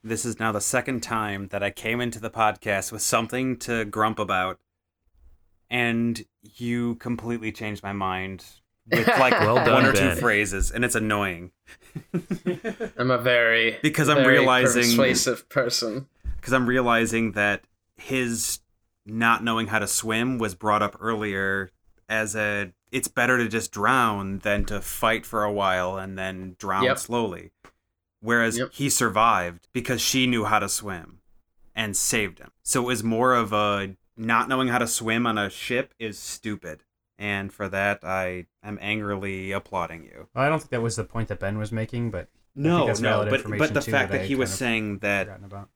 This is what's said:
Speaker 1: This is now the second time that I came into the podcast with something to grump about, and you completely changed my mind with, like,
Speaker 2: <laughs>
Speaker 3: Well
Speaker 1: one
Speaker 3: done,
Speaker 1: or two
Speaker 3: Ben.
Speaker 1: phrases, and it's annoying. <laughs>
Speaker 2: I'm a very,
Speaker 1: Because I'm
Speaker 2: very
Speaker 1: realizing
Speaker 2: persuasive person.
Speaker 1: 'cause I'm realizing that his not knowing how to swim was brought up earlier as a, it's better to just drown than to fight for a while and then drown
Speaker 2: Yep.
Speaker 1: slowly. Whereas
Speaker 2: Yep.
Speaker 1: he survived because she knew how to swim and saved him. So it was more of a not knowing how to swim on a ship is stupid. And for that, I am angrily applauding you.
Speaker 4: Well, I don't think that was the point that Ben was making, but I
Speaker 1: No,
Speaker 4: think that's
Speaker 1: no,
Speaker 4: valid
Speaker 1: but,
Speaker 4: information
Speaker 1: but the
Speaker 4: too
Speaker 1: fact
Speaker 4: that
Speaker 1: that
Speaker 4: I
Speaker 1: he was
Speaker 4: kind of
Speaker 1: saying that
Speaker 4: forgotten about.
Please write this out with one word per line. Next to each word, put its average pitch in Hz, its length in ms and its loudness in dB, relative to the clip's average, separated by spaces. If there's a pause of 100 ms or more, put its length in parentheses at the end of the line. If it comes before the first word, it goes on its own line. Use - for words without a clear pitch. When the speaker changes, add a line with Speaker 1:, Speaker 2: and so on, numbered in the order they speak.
Speaker 1:
This 110 220 -4
is 117 160 -4
now 110 140 0
the 104 80 0
second 123 420 -2
time 104 460 -4
that 98 120 -2
I 101 80 0
came 113 300 -4
into 120 220 -4
the 113 80 -6
podcast 107 640 0
with 107 80 -8
something 123 580 0
to 117 240 -2
grump 107 360 0
about, 92 380 -2 (1120)
and 117 540 0 (180)
you 120 540 -4
completely 117 560 -6
changed 104 320 -8
my 101 100 -6
mind 95 520 -4 (460)
with, 117 160 2
like, 135 260 6
Speaker 2:
<laughs> - 80 2
Speaker 3:
Well 110 140 4
Speaker 1:
one 117 100 4
Speaker 3:
done, 113 200 6
Speaker 1:
or - 80 4
two 98 60 4
Speaker 3:
Ben. 92 180 4
Speaker 1:
phrases, 104 540 0
and 120 120 -2
it's 123 120 0
annoying. 101 560 -2 (600)
<laughs> - 0 - (840)
Speaker 2:
I'm 127 140 0
a 123 60 4
very, 117 640 4
Speaker 1:
Because 151 280 2
I'm 147 80 6
Speaker 2:
very 127 220 8
Speaker 1:
realizing 127 440 6
Speaker 2:
persuasive 123 680 2
person. 120 580 -2 (340)
Speaker 1:
'cause 123 120 0
I'm 127 140 4
realizing 117 680 2
that 101 320 0 (320)
his 120 600 -4 (460)
not 113 380 2
knowing 113 240 0
how 107 120 0
to 101 80 -2
swim 117 500 0
was 104 180 -2
brought 104 260 2
up 101 180 0
earlier 98 680 -2 (380)
as 110 280 -2
a, 104 360 -2 (200)
it's 127 160 -4
better 123 300 2
to 117 120 2
just 110 220 -4
drown 104 680 0
than 104 260 0
to 101 160 -4
fight 113 440 -2
for 107 180 -2
a 104 80 0
while 95 460 0
and 95 200 -10
then 95 400 -8
drown 98 280 0
Speaker 2:
Yep. 131 140 2
Speaker 1:
slowly. 98 520 -4 (680)
Whereas 113 360 2
Speaker 2:
Yep. 123 160 -4
Speaker 1:
he 139 160 -2
survived 104 840 2
because 120 280 -2
she 127 260 2
knew 117 180 2
how 107 140 4
to 98 100 -2
swim 92 500 -8 (560)
and 107 200 -4
saved 104 440 -2
him. - 120 -20 (120)
So - 200 0
it - 40 -2
was 117 160 0
more 117 320 4
of 107 180 2
a 101 420 0 (220)
not 117 320 2
knowing 131 200 0
how 120 100 0
to 117 80 0
swim 113 400 0
on 110 100 0
a 101 120 -2
ship - 500 -4
is 110 180 -8
stupid. - 680 -10 (340)
And 98 360 -6
for 101 160 -8
that, 101 340 0
I 92 420 -4 (180)
am 104 180 -12
angrily 98 720 -4
applauding 82 540 -6
you. 55 280 -20
Speaker 4:
Well, 131 120 0
I 147 40 2
don't 156 100 0
think - 120 -12
that 120 100 -2
was 113 140 -2
the 110 80 -4
point 113 240 -6
that 98 120 -6
Ben 101 180 -4
was 104 140 -6
making, 110 400 -4
but 90 100 -6
I - 60 -14 (280)
Speaker 1:
No, 156 220 2
Speaker 4:
think 139 100 4
that's 110 140 0
Speaker 1:
no, 127 80 0
Speaker 4:
valid 107 200 2
Speaker 1:
but, 127 120 2
Speaker 4:
information 107 320 -2
Speaker 1:
but - 0 -
the - 120 0
Speaker 4:
too 113 60 -4
Speaker 1:
fact 123 200 2
Speaker 4:
that 95 80 0
Speaker 1:
that 92 40 -4
Speaker 4:
I 98 40 -6
Speaker 1:
he 139 80 0
was 127 140 0
Speaker 4:
kind 95 40 -6
of - 60 -6
Speaker 1:
saying 110 400 -2
that 101 280 0
Speaker 4:
forgotten 98 180 -16
about. 98 300 -16